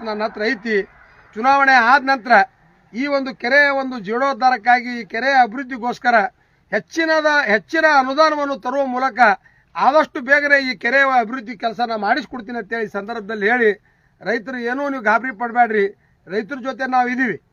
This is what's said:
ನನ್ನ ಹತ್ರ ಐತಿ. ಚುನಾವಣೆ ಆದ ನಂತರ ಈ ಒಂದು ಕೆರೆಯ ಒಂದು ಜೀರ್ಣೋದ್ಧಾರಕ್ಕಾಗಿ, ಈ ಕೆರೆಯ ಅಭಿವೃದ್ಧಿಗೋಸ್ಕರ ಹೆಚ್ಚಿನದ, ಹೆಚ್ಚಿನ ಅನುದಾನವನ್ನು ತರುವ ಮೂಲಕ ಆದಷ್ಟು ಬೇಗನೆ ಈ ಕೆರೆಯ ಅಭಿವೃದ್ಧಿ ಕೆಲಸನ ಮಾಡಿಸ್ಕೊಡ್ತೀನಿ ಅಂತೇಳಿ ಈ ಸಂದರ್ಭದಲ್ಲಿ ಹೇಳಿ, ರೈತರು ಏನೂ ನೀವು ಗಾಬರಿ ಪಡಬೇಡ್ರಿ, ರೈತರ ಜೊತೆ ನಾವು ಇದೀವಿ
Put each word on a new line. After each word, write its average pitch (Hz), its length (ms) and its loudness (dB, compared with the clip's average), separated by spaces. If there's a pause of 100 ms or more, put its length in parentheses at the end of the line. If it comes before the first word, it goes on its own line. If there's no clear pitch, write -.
ನನ್ನ 214 200 -6
ಹತ್ರ 214 220 -6
ಐತಿ. 220 360 -2 (540)
ಚುನಾವಣೆ 269 380 4
ಆದ 254 280 4
ನಂತರ 262 300 0 (640)
ಈ 254 140 -6
ಒಂದು 269 280 -4
ಕೆರೆಯ 277 340 2
ಒಂದು 269 300 -4
ಜೀರ್ಣೋದ್ಧಾರಕ್ಕಾಗಿ, 240 1000 0
ಈ 214 40 -12
ಕೆರೆಯ 262 380 -2
ಅಭಿವೃದ್ಧಿಗೋಸ್ಕರ 240 720 -2 (560)
ಹೆಚ್ಚಿನದ, 311 540 -2 (200)
ಹೆಚ್ಚಿನ 220 400 0 (140)
ಅನುದಾನವನ್ನು 285 600 0
ತರುವ 269 260 -4
ಮೂಲಕ 254 340 -4 (560)
ಆದಷ್ಟು 269 460 2
ಬೇಗನೆ 277 500 2
ಈ 226 40 -4
ಕೆರೆಯ 254 300 0 (140)
ಅಭಿವೃದ್ಧಿ 226 380 -8
ಕೆಲಸನ 226 380 -4
ಮಾಡಿಸ್ಕೊಡ್ತೀನಿ 233 600 -4
ಅಂತೇಳಿ 226 280 -6
ಈ - 20 -12
ಸಂದರ್ಭದಲ್ಲಿ 208 640 -4
ಹೇಳಿ, 233 200 4 (500)
ರೈತರು 240 360 -6
ಏನೂ 254 320 -4
ನೀವು 269 140 -8
ಗಾಬರಿ 220 280 0
ಪಡಬೇಡ್ರಿ, 220 560 0 (400)
ರೈತರ 208 360 -6
ಜೊತೆ 262 280 -6
ನಾವು 254 160 2
ಇದೀವಿ 247 340 -4 (120)